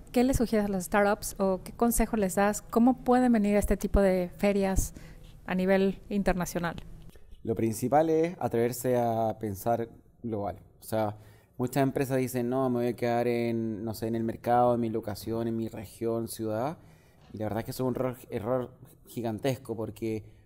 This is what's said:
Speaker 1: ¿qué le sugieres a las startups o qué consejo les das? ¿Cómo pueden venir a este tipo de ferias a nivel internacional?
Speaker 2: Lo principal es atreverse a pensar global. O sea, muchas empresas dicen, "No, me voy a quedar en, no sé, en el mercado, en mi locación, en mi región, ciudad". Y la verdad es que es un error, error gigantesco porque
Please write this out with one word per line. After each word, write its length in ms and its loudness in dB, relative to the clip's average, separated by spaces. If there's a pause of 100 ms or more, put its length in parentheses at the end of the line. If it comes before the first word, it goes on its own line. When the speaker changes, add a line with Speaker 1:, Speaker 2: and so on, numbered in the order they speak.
(120)
Speaker 1:
¿qué 120 4
le 120 4
sugieres 320 2
a 20 -4
las 160 -4
startups 540 0
o 240 0
qué 80 -14
consejo 440 2
les 200 0
das? 260 2
¿Cómo 420 2
pueden 280 6
venir 240 4
a 40 6
este 160 2
tipo 260 2
de 360 4
ferias 560 0 (540)
a 80 -2
nivel 440 4 (100)
internacional? 640 -2 (680)
Speaker 2:
Lo 120 -2
principal 540 2
es 300 2
atreverse 580 0
a 420 0
pensar 500 -2 (320)
global. 380 -6 (200)
O 40 -20
sea, 340 -2 (400)
muchas 240 0
empresas 360 0
dicen, 320 -2
"No, 200 0
me 80 0
voy 100 0
a 80 -2
quedar 320 0
en, 560 -2
no 120 -6
sé, 120 -4
en 80 -2
el 80 -2
mercado, 520 2
en 60 0
mi 80 -2
locación, 580 -4
en 100 -2
mi 100 -2
región, 600 -4
ciudad". 500 -4 (560)
Y 60 -10
la 60 -4
verdad 140 -4
es 60 -4
que 60 -10
es 80 -8
un 160 0
error, 200 -2 (140)
error 420 -4 (360)
gigantesco 680 -4
porque 480 -6 (220)